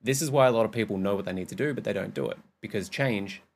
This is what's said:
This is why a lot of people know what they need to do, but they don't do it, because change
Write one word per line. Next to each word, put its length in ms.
This 180
is 100
why 160
a 60
lot 140
of 40
people 280
know 180
what 80
they 80
need 160
to 60
do, 180
but 120
they 100
don't 180
do 140
it, 100
because 300
change 500